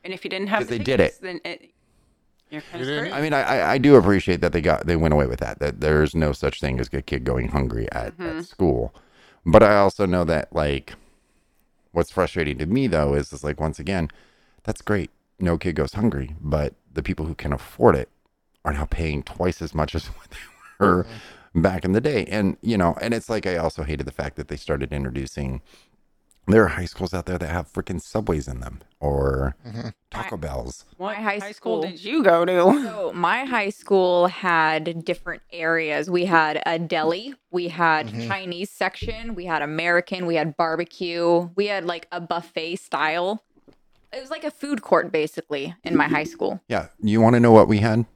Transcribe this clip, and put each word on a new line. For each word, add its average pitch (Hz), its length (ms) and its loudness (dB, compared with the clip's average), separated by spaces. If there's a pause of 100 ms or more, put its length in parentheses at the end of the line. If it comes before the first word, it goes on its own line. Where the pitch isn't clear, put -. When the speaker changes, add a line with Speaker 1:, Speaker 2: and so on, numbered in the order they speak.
Speaker 1:
And 185 120 -10
if 175 100 -14
you 170 60 -8
didn't 196 180 -6
have 165 120 0
Speaker 2:
'Cause 113 80 -6
Speaker 1:
the 120 100 -4
Speaker 2:
they - 60 -6
did 131 140 0
Speaker 1:
tickets, - 200 0
Speaker 2:
it. - 40 -20
Speaker 1:
then 180 220 -12
it, - 260 -14 (800)
you're 151 120 -14
kinda - 160 -16
Speaker 3:
You 127 60 -8
didn't 147 220 -6
Speaker 1:
screwed. - 120 -8
Speaker 2:
I - 40 -4
mean, 156 100 -2
I, 135 100 0
I, 98 300 0
I 139 60 2
do 143 180 8
appreciate 92 440 4
that 85 120 2
they 87 80 0
got, 78 260 0
they 85 100 2
went 80 180 4
away 71 120 4
with 60 140 -4
that, - 180 -6
that - 220 -4
there's 76 340 2
no 76 180 2
such - 280 -4
thing 65 200 -2
as 62 120 -6
a 69 100 -6
kid 64 220 -6
going 64 240 -2
hungry 62 440 -2
at, - 240 -6
Speaker 1:
Mm-hmm. 165 220 -8
Speaker 2:
at 170 80 -12
school. 62 480 0 (500)
But 107 180 8
I 104 140 8
also 98 300 4
know 90 180 2
that, 78 280 -2
like, 73 420 -2 (960)
what's 85 180 0
frustrating 80 480 -2
to 76 80 -4
me, 127 220 0
though, 76 260 2
is, 73 180 -2
is, 67 120 -14
like, 73 160 -6
once 78 180 -4
again, 80 320 -4 (540)
that's - 180 -6
great. - 280 -2 (280)
No 85 200 0
kid 85 180 -4
goes 71 160 -2
hungry, 73 480 -2
but 73 340 -2 (180)
the 76 100 -6
people 80 240 -6
who 82 100 -6
can 71 160 -6
afford 87 420 4
it 65 140 -2 (560)
are 76 80 -2
now 71 140 -2
paying 76 360 -4
twice - 400 -4
as 78 120 -10
much 76 200 -2
as 87 120 -4
<laughs> - 120 -14
what - 120 -20
they - 60 -20 (440)
were 90 240 4
Speaker 3:
Mm-hmm. - 80 -12 (500)
Speaker 2:
Back 92 220 0
in 92 80 2
the 107 80 4
day. 131 260 0
And, 98 360 0
you 113 140 0
know, 85 240 2
and 113 140 -4
it's - 160 -6
like, 107 160 -2
I 90 100 0
also 82 260 -2
hated 71 240 -4
the 67 60 -10
fact 73 240 -8
that 73 120 -10
they 76 80 -8
started 69 360 -6
introducing, 67 680 -6 (880)
there 110 160 6
are 90 40 2
high 90 160 -4
schools - 280 -8
out 90 140 -6
there 90 120 -4
that 76 120 -6
have 85 220 -6
freaking 90 280 -6
Subways 85 460 -4
in 65 140 -10
them - 200 -14 (200)
or 69 560 0 (100)
Speaker 3:
Mm-hmm. 117 220 -12 (220)
Speaker 2:
Taco 98 260 -10
Speaker 4:
I - 20 -12
Speaker 2:
Bells. 67 460 -10 (120)
Speaker 1:
What 202 200 -8
Speaker 4:
My 220 60 -8
high 208 160 -2
Speaker 1:
high 208 140 -10
school 214 300 -4
Speaker 4:
school 190 80 -4
Speaker 1:
did 175 140 -16
you 269 180 0
go 170 220 6
to? 180 100 0
<laughs> 196 320 6
Speaker 4:
So 196 260 -6
my 185 320 0
high 220 260 -2
school 180 580 2
had 165 760 0
different 170 380 -8 (100)
areas. 160 560 -2
We 175 180 0
had 156 400 4
a 165 120 0
deli, 170 560 -2 (160)
we 175 180 -4
had 160 380 2
Speaker 3:
Mm-hmm. 117 220 -8
Speaker 4:
Chinese 190 420 -8
section, 220 640 -6
we 180 120 -10
had 160 160 0
American, 175 640 0
we 170 100 0
had 151 200 -2
barbecue, 170 1000 0
we 202 100 0
had, 196 180 -4
like, 170 280 -6
a 175 80 -8
buffet 170 560 -8
style. 170 640 -2 (720)
It 262 80 -12
was 262 100 -18
like 320 140 -10
a 294 80 -4
food 285 300 -8
court, - 300 2
basically, 151 680 -6
in 165 140 -4
my 147 100 4
high 147 180 0
school. - 440 -6
Speaker 2:
Yeah. 95 180 -2 (160)
You 107 180 4
wanna 117 200 6
know 117 120 8
what 110 160 12
we 104 100 4
had? 113 380 2